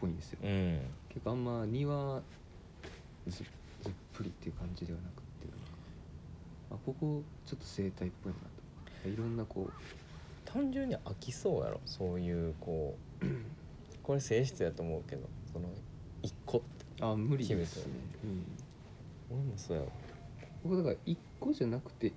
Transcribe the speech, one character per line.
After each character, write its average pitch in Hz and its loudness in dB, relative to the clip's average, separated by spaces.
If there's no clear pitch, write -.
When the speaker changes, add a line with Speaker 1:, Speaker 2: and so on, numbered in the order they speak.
Speaker 1:
ぽ 92 4
い - 4
ん 82 2
で 76 -4
す - -10
よ。 - -6
Speaker 2:
う 98 2
ん。 90 6
Speaker 1:
結 - -6
構 110 4
あ - 2
ん 123 2
ま 117 2
庭、 139 4
ず-、 - -2
ず 101 0
っ - 0
ぷ - -4
り 87 0
っ - -2
て - -8
い - -
う 82 0
感 87 -2
じ 85 -4
で 82 -2
は 82 -2
な 90 -4
く - -
っ - -8
て、 - -10
な - -10
ん - -10
か、 - -8
あ、 104 -4
こ 135 2
こ 151 4
ち - -8
ょ - -2
っ - -6
と - -10
生 - 0
態 92 0
っ - -2
ぽ 98 0
い - 0
な 85 -4
と - -10
か、 95 -2
い 98 2
ろ 113 2
ん 117 2
な 113 0
こ 98 -2
う、 - -6
Speaker 2:
単 269 4
純 269 2
に - 4
飽 - -4
き - -2
そ 160 6
う 64 4
や 55 2
ろ、 - -2
そ 90 0
う 90 2
い 85 4
う 78 0
こ 78 2
う、 - 4
<clears throat> - -12
こ 139 4
れ 139 6
性 147 6
質 - 0
や 82 6
と 82 -2
思 82 2
う - -2
け 73 -2
ど、 67 -4
そ 85 -4
の、 90 -2
一 - 0
個 - 6
っ - 6
て - 0
Speaker 1:
あ、 110 6
無 113 6
理 123 4
で 85 6
す - -4
ね。 69 -2
Speaker 2:
決 - -6
め 104 0
て。 92 0
Speaker 1:
う 120 -2
ん。 - 0
Speaker 2:
俺 - -
も 135 2
そ 87 0
う - 4
や 73 4
わ。 67 0
Speaker 1:
僕 180 4
だ 185 6
か 143 6
ら - 6
一 170 4
個 285 4
じ 208 4
ゃ - 8
な 117 4
く - -6
て - 4